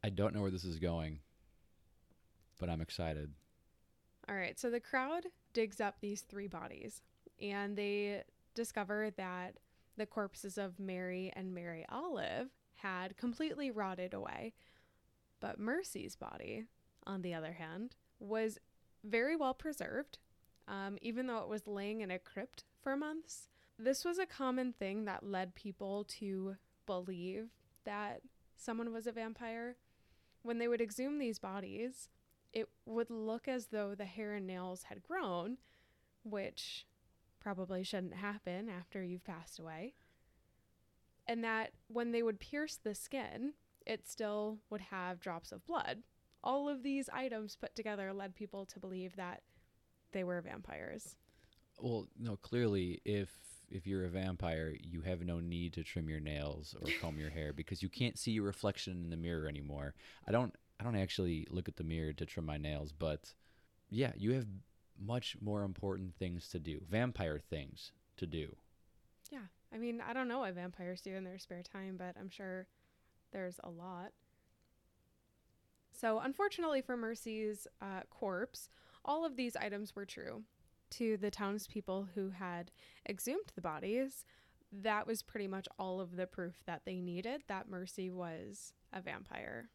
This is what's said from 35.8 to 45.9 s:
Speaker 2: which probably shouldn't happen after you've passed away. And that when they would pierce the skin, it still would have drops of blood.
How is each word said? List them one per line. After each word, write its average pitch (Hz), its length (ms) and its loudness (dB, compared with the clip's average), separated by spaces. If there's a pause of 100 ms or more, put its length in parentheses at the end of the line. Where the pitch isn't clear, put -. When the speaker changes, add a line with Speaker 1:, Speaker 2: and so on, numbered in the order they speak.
Speaker 2:
which - 640 -4 (540)
probably 185 420 0
shouldn't 185 320 0
happen 202 560 -2
after 180 320 -6
you've 180 220 -4
passed 165 340 -8
away. 160 340 -6 (1300)
And 233 180 2
that 220 280 2 (160)
when 240 240 2
they 233 100 6
would 226 180 4
pierce 302 360 -2
the 208 180 -2
skin, 269 600 -2 (320)
it 220 220 -2
still 214 500 0 (120)
would 208 120 -2
have 180 380 -4
drops 170 320 -4
of - 140 -12
blood. - 320 0 (440)